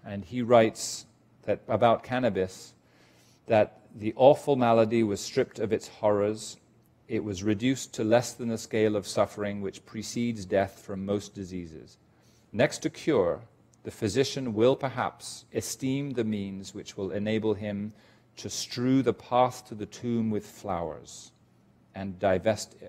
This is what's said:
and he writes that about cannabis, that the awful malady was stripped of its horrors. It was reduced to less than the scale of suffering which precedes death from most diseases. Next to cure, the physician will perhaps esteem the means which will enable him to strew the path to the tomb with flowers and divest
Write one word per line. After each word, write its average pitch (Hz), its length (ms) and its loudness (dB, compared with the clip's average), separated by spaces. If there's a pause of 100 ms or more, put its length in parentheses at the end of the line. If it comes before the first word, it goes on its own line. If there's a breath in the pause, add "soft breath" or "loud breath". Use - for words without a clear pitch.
and 101 240 -10
he 123 120 -4
writes 113 640 4 (360)
that 104 140 -2 (100)
about 113 360 4
cannabis, 107 680 -2 (720 soft breath)
that 107 340 2 (180)
the 107 160 -4
awful 143 400 6
malady 117 480 4
was 101 140 0
stripped - 420 -2
of 107 140 -2
its - 180 -4 (100)
horrors. 107 560 0 (520)
It 107 160 -4
was 98 180 -6
reduced 107 520 0
to 120 100 -4
less 117 300 2
than 117 160 -6
the 113 80 -4
scale 107 360 0
of 101 140 -4
suffering 104 520 -2
which 98 240 -8
precedes 117 600 -6
death 95 340 0
from 95 260 -10
most 101 300 -4
diseases. 87 640 -12 (540 soft breath)
Next 143 300 2
to 165 80 -2
cure, 92 500 0 (440)
the 107 60 -12
physician 123 640 -2
will 117 240 4
perhaps - 760 -8
esteem 135 580 -4
the 120 120 -2
means 98 500 -6
which - 240 -14
will 98 140 -6
enable 107 420 0
him 104 380 -6 (440 soft breath)
to 101 140 -12
strew 131 520 0
the 117 120 2
path 123 540 0
to 117 60 -12
the 104 120 -10
tomb 117 440 -4
with 104 160 -4
flowers 85 840 -10 (640)
and 95 240 -10
divest 98 580 0 (120)